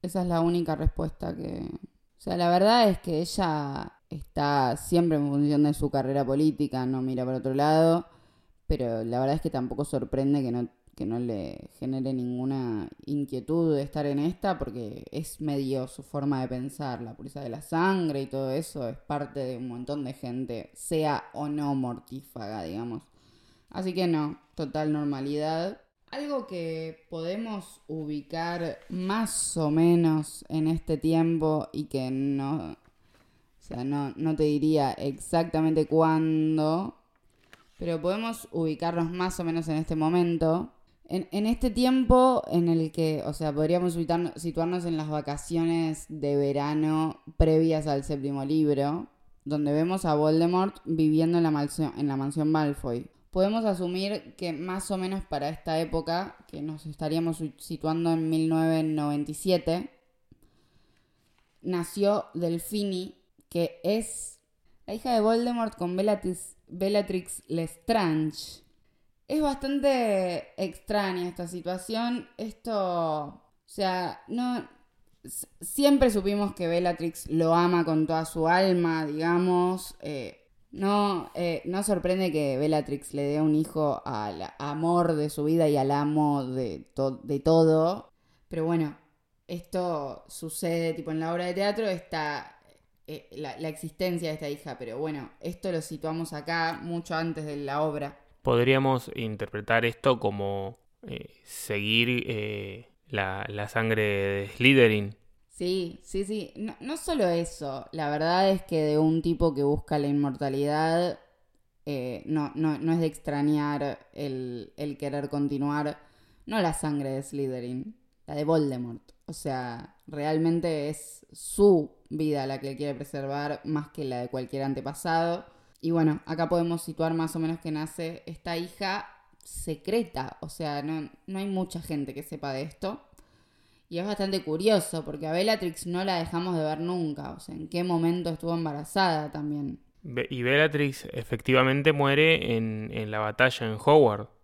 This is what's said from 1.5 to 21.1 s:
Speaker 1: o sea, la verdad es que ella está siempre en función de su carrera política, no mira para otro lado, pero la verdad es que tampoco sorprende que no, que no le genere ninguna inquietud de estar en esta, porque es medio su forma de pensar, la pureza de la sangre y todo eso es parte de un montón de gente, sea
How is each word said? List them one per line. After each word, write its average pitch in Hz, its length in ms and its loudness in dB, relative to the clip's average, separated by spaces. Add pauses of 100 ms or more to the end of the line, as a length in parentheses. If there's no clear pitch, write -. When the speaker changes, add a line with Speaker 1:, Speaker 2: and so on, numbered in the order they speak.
Speaker 1:
o - 500 -16
sea, 180 140 -4
la 175 140 4
verdad 214 400 8
es 185 100 2
que 160 220 -2
ella 151 720 -2 (160)
está 143 680 2
siempre 170 420 4
en 143 120 2
función 147 340 4
de 147 100 6
su 147 160 0
carrera 135 360 2
política, 135 600 2
no 131 160 -2
mira 131 220 -2
para 127 140 -2
otro 131 160 -2
lado, 160 520 4 (600)
pero 117 380 0
la 120 160 0
verdad 139 140 2
es 160 60 -4
que 165 80 -2
tampoco 127 360 -2
sorprende 139 560 0
que 123 100 -2
no, 120 160 -2 (280)
que - 100 -8
no 113 120 -2
le 101 520 -6 (100)
genere 131 340 -4
ninguna 123 760 -2 (160)
inquietud 147 680 0
de 139 100 2
estar 147 220 -4
en 143 140 0
esta, 175 400 0
porque 117 520 -8
es - 280 -8
medio 135 480 -2
su 135 160 -16
forma 139 380 -2
de 127 80 -4
pensar, 127 520 -8
la 117 140 -12
pureza 139 240 -14
de 135 80 -10
la 117 140 -10
sangre 165 640 2
y - 20 -4
todo 135 260 -4
eso 143 380 -4
es 123 80 -10
parte 143 420 -8
de 127 160 -6
un 123 140 -8
montón 127 340 -6
de 127 80 -8
gente, 123 640 -8
sea 156 580 -2